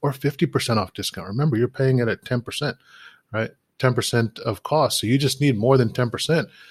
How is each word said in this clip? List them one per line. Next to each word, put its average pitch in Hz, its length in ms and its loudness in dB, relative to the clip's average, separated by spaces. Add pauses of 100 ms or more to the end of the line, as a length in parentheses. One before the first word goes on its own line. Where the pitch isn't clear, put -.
or 143 100 0
fifty 143 340 -2
percent 123 320 0
off 95 160 -4
discount. - 340 -8
Remember, 127 280 0
you're 120 120 2
paying 131 320 2
it 117 80 2
at - 160 -4
ten 123 160 -2
percent, - 360 -6 (560)
right? 113 180 -4 (280)
Ten 127 160 2
percent 113 460 0
of 110 220 -4
cost. 147 380 0
So - 60 -4
you 120 100 2
just 139 240 0
need 139 160 2
more 127 220 4
than 110 140 2
ten 123 180 -2
percent 151 380 -2 (220)